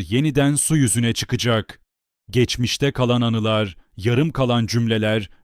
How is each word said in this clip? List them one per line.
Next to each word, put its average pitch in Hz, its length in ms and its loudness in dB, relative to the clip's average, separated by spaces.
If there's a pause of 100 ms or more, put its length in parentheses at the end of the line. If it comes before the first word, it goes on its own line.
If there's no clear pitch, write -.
yeniden 143 460 2
su 160 220 0
yüzüne 117 360 2
çıkacak. - 640 -4 (520)
Geçmişte 123 600 0
kalan 123 300 0
anılar, 110 560 0 (200)
yarım 120 340 0
kalan 120 340 0
cümleler 110 640 0 (140)